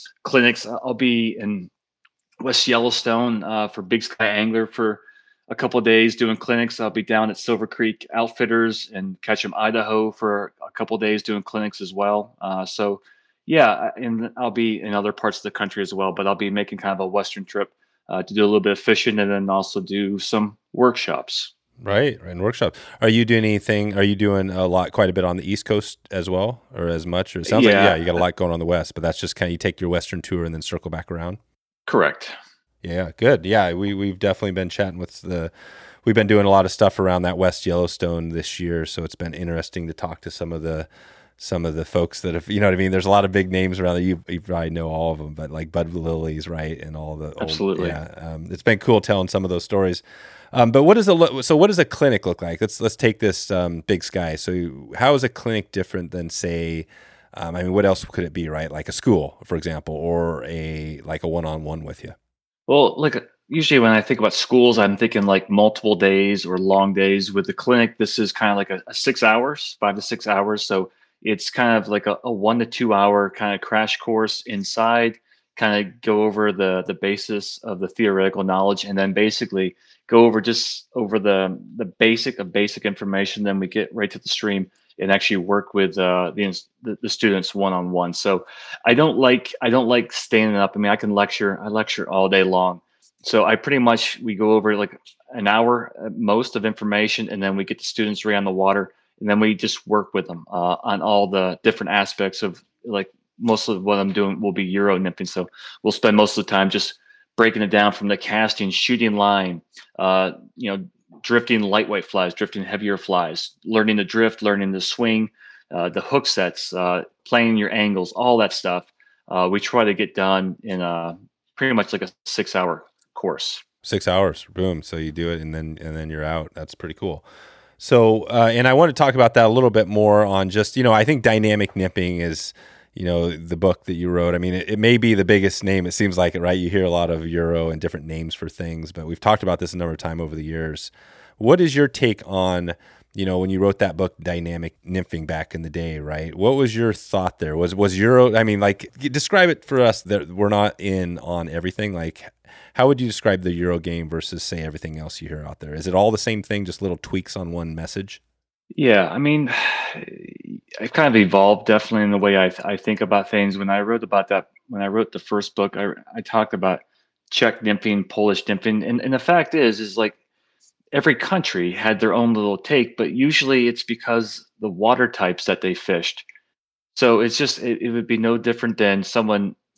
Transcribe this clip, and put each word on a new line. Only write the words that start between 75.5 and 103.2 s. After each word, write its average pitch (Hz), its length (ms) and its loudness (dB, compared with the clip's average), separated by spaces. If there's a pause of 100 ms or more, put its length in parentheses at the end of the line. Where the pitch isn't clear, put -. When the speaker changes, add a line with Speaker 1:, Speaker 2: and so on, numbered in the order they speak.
Speaker 1:
kind 104 320 0
of - 140 -20
go 107 220 2
over 107 280 0
the, 92 340 0
the 98 80 -6
basis 101 680 -4
of 98 160 -10
the 95 80 -6
theoretical 98 560 2
knowledge, 95 420 0
and 101 120 -4
then 98 160 0
basically 98 640 -2 (320)
go 117 180 8
over 110 140 4
just - 560 -6
over 107 240 -2
the, 95 400 0 (160)
the 113 100 -6
basic 113 540 0
of 92 140 -10
basic 104 320 -2
information. 101 580 -4
Then 98 160 -2
we 92 80 -2
get 104 260 -4
right 101 180 -4
to 98 80 -16
the - 100 -14
stream 98 400 -2 (300)
and 95 120 0
actually 98 260 2
work 98 360 -2
with, 98 240 0
uh, 90 380 2
the 104 80 -2
ins-, 92 260 -6 (120)
the, 110 200 -8
the 110 80 -6
students 98 440 0
one-on-one. 90 600 -2
So 95 320 0 (400)
I 117 80 6
don't 139 240 4
like, 127 440 4
I 123 80 0
don't 123 180 2
like 120 240 2
standing 110 440 0
up. 98 200 2
I 104 40 -6
mean, 104 120 2
I 107 40 4
can 107 160 -4
lecture, 101 500 0
I 104 60 -10
lecture 107 420 -4
all 95 200 2
day 95 140 6
long. 92 380 2 (420)
So - 200 2
I 107 120 4
pretty 139 240 -2
much, 117 400 2
we 107 160 -6
go 107 180 2
over, 107 220 2
like, 101 240 -4 (320)
an 110 160 -2
hour 117 440 2 (140)
at 107 100 -10
most 113 400 0
of 107 100 -4
information, 107 640 -2
and 98 140 -6
then 98 140 -2
we 98 80 -4
get - 140 -8
the - 40 -18
students 107 400 -4
right 104 140 0
on 98 80 -2
the 95 60 -2
water, 95 420 0 (260)
and 104 100 -4
then 104 100 4
we 110 160 4
just - 300 -6
work 104 280 -2
with 95 140 -2
them, 87 240 -14
uh, 90 320 0
on 101 180 -2
all 101 280 2
the 92 340 0
different 101 280 2
aspects 98 520 -2
of, 92 200 -8 (220)
like, 101 240 -6 (300)